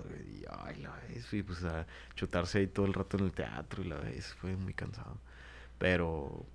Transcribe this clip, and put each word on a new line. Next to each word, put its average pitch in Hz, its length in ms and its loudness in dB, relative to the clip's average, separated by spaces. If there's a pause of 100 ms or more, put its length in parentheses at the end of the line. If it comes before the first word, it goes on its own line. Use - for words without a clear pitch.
güey, - 160 -8
y, 50 240 -10 (200)
ay, - 180 -8
la 143 120 -8 (140)
vez, - 240 -8
y, 104 100 4
pues, 90 220 -2
a 82 220 0 (280)
chutarse 90 440 4
ahí 98 100 8
todo 98 180 4
el 98 80 6
rato 95 220 2
en 98 80 6
el 90 80 4
teatro, 60 500 -4
y 92 60 -2
la 73 80 -2
vez - 380 -4
fue 92 200 -2
muy 95 200 0
cansado. - 440 -6 (600)
Pero, 80 760 4